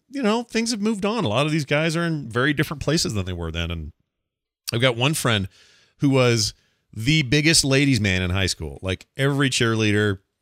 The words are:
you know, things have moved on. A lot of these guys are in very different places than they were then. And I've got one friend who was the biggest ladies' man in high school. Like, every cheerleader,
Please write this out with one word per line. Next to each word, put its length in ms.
you 120
know, 220
things 280
have 100
moved 240
on. 200
A 20
lot 200
of 40
these 140
guys 300
are 80
in 260
very 240
different 300
places 320
than 100
they 80
were 180
then. 200
And 220
I've 100
got 140
one 200
friend 320
who 100
was 420
the 300
biggest 420
ladies' 360
man 200
in 80
high 180
school. 360
Like, 240
every 320
cheerleader, 680